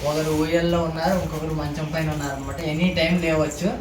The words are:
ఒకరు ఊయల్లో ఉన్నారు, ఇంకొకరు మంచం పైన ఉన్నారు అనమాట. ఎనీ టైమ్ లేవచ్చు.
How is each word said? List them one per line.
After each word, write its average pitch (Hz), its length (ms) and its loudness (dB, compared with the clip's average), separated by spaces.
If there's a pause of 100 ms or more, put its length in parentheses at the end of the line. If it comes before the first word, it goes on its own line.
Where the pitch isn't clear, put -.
ఒకరు 156 260 0
ఊయల్లో 170 520 2
ఉన్నారు, 165 360 0
ఇంకొకరు 160 340 -4
మంచం 151 420 -4
పైన 160 160 0
ఉన్నారు 143 220 -4
అనమాట. 135 280 -8
ఎనీ 165 360 0
టైమ్ 170 240 4
లేవచ్చు. 160 480 2 (120)